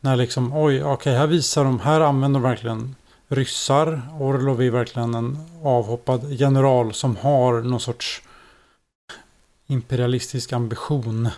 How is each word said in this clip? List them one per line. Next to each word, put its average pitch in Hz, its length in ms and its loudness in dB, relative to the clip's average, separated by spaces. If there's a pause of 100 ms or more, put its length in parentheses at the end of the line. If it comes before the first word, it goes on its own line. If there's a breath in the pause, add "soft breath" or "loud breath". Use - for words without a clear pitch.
när 135 140 2
liksom, 123 420 0
oj, 147 260 2
okej, 139 320 0
här 143 120 2
visar 151 360 2
de, 131 160 2
här 151 220 2
använder 139 380 2
de 127 100 2
verkligen 117 460 -4 (320 soft breath)
ryssar. 143 760 0 (180)
Orlov 135 440 0
är 127 60 4
verkligen 117 440 -2
en 120 240 -4 (260)
avhoppad 120 680 0
general 135 640 4
som 123 220 -2
har 123 460 2
någon 123 180 -2
sorts - 420 -8 (1500 loud breath)
imperialistisk 123 840 -2
ambition 117 840 -2